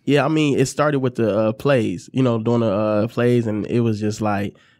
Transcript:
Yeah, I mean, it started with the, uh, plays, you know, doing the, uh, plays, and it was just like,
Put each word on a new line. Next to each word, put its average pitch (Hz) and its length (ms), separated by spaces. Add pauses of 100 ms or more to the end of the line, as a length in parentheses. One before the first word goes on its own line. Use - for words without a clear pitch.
Yeah, 135 180
I 143 40
mean, 156 300
it 135 80
started 147 340
with 127 160
the, 107 220
uh, 110 140
plays, 113 600
you 131 100
know, 117 200
doing 117 180
the, 113 120
uh, 107 340
plays, 120 400
and 107 200
it 117 140
was 110 200
just 104 200
like, 101 360 (240)